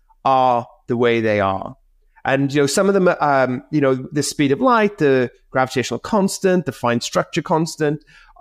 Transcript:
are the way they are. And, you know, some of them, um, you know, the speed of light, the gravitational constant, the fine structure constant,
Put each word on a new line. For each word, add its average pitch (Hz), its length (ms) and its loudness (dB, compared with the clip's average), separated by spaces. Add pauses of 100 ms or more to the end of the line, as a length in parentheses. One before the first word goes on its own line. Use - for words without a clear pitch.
(240)
are 131 420 2 (220)
the 127 80 -2
way 117 240 2
they 107 220 0
are. 95 340 -4 (480)
And, 135 300 0
you 143 80 2
know, 139 60 2
some 196 200 0
of 196 60 2
them, 185 160 2 (100)
um, 135 520 0
you 151 100 0
know, 131 140 2
the 139 280 -6
speed 139 300 0
of 170 80 -2
light, 226 380 2
the 131 320 2 (180)
gravitational 127 500 -2
constant, 190 680 0
the 131 60 -6
fine 120 300 -2
structure - 400 -4
constant, 156 640 -2 (360)